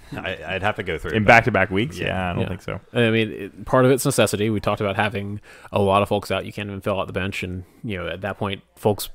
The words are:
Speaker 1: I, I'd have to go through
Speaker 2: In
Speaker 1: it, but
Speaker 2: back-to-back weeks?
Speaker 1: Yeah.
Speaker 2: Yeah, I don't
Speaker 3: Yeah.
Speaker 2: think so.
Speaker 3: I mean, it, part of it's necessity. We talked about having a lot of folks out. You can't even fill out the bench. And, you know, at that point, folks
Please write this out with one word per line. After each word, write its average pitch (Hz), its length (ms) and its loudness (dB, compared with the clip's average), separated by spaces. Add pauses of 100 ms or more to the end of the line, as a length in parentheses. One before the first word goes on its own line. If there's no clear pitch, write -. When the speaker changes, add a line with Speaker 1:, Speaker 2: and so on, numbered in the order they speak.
(120)
Speaker 1:
I, 85 440 -6
I'd 92 80 -4
have 104 100 2
to - 80 -6
go 87 160 -4
through - 140 -6
Speaker 2:
In 92 60 0
Speaker 1:
it, - 20 4
but 107 80 4
Speaker 2:
back-to-back 110 420 6
weeks? 104 260 -2
Speaker 1:
Yeah. 87 120 -6
Speaker 2:
Yeah, 92 220 -2
I - 20 -4
don't 95 100 -2
Speaker 3:
Yeah. - 60 -2
Speaker 2:
think 90 140 -10
so. - 180 -8 (120)
Speaker 3:
I 120 180 4
mean, 110 200 2
it, 92 340 -12
part 131 200 4
of 127 80 6
it's 131 120 2
necessity. 110 460 2
We 107 80 0
talked 104 220 -2
about 98 160 -2
having 101 440 -4 (300)
a 104 100 0
lot 101 220 4
of 101 60 0
folks 101 240 -2
out. 95 120 -2
You 104 80 -12
can't 104 160 -8
even 98 120 -10
fill 98 200 -2
out 87 60 -4
the 92 60 -12
bench. 98 320 -4
And, 90 180 -8 (220)
you 107 120 -6
know, 87 120 -8
at 87 140 -8
that 98 160 -8
point, 98 240 -6 (120)
folks - 400 0